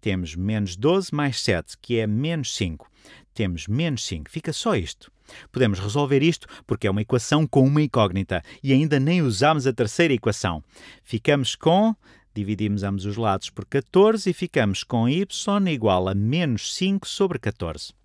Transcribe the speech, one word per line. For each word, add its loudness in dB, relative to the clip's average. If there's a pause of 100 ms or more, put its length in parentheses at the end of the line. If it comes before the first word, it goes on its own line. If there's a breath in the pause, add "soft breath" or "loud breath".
temos -4
menos -2
doze 0
mais -2
sete, -2
que -2
é 0
menos -2
cinco. -6 (440 loud breath)
Temos -4
menos -2
cinco, -8
fica -8
só -2
isto. -6 (380 loud breath)
Podemos 2
resolver 0
isto 0 (200 loud breath)
porque -4
é 2
uma 0
equação 0
com 4
uma 4
incógnita 0 (200 loud breath)
e -2
ainda 4
nem 2
usamos 2
a 2
terceira 2
equação. -2 (400 loud breath)
Ficamos 0
com, 4 (380 soft breath)
dividimos -2
ambos -4
os -6
lados -2
por -10
catorze 2
e 0
ficamos -2
com 0
y 0 (420)
igual 2
a -2
menos 0
cinco -2
sobre -2
catorze. -8 (100)